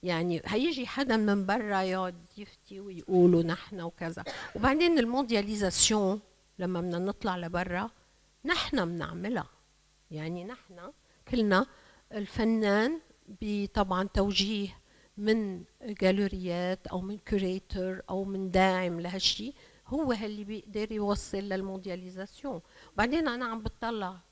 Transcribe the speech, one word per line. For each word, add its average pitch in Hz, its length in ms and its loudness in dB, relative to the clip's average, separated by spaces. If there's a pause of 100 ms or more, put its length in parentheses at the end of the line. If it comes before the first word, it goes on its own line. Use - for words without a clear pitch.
يعني 170 440 0
هيجي 254 400 0
حدا 254 300 0
من 202 300 2
برا 202 360 0
يقعد 185 420 -2 (120)
يفتي - 440 -16
ويقولوا 180 640 6
نحن 170 380 -4
وكذا. 170 440 -8 (320)
وبعدين 311 420 4
الموندياليزاسيون 214 1200 2 (380)
لما 180 220 -2
بدنا 175 180 -2
نطلع 185 380 -2
لبرا 180 540 -4 (540)
نحن 294 400 0
بنعملها. 170 640 -4 (600)
يعني 165 340 -8
نحن 196 480 -16 (360)
كلنا، 214 380 4 (460)
الفنان 220 880 2 (420)
بطبعًا 202 720 0
توجيه 202 540 0 (480)
من 208 480 0 (180)
جاليريات 185 1040 0
أو 180 140 -4
من 196 180 -8
كوريتور 185 920 -2
أو 190 140 -2
من 190 260 -4
داعم 185 500 4
لهالشي، 196 520 -2 (340)
هو 277 260 0
اللي 208 320 -4
بيقدر 214 480 -6
يوصل 202 460 -2
للموندياليزاسيون. 190 1200 -6 (360)
بعدين 277 320 2
أنا 247 160 -2
عم 226 180 -6
بتطلع 214 580 -6 (120)